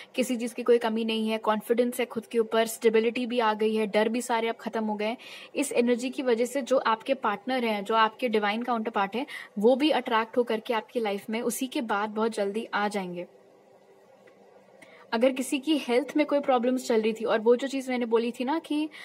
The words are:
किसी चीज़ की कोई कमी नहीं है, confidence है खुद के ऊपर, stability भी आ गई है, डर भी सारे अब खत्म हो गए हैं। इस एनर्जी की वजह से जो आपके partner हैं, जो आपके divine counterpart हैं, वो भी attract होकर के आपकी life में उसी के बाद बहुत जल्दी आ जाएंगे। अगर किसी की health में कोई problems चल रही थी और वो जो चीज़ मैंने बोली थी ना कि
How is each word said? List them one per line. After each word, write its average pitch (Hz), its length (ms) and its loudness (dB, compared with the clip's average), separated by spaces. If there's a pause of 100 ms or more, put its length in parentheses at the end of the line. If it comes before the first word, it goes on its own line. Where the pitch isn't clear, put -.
(160)
किसी 247 220 0
चीज़ 233 160 -6
की 247 100 -8
कोई 233 140 6
कमी 226 280 0
नहीं 220 240 -2
है, 220 80 0
confidence 226 640 0
है 233 60 0
खुद 226 200 -8
के 233 140 0
ऊपर, 226 280 2
stability 226 580 2
भी 240 140 -2
आ 214 140 4
गई 220 220 0
है, 214 120 0
डर 214 220 2
भी 240 120 -2
सारे 226 260 0
अब 226 80 -2
खत्म 226 300 -6
हो 214 100 -2
गए 208 100 -4
हैं। 226 120 -4 (380)
इस 285 160 -2
एनर्जी 240 380 2
की 262 140 -6
वजह 240 220 2
से 269 160 -4
जो 254 160 0
आपके 233 360 0
partner 247 520 -2
हैं, 208 180 -2
जो 220 120 0
आपके 226 340 2
divine 214 340 0
counterpart 220 520 -2
हैं, 262 100 -4 (340)
वो 233 160 6
भी 294 140 2
attract 233 480 0
होकर 233 220 0
के 240 140 -6
आपकी 220 260 -4
life 202 300 -4
में 226 120 -4
उसी 254 260 -2
के 294 140 -4
बाद 214 280 -2
बहुत 220 240 0
जल्दी 202 400 -4
आ 208 140 0
जाएंगे। 180 400 -6 (1900)
अगर 240 180 4
किसी 262 280 -4
की 302 180 0
health 254 400 0
में 302 80 4
कोई 285 140 2
problems 254 480 2
चल 226 140 4
रही 220 120 0
थी 220 120 -6
और 220 140 2
वो 233 160 6
जो 254 120 -2
चीज़ 262 240 -4
मैंने 240 140 -2
बोली 233 260 0
थी 240 120 -6
ना 294 160 0
कि 302 300 -4 (160)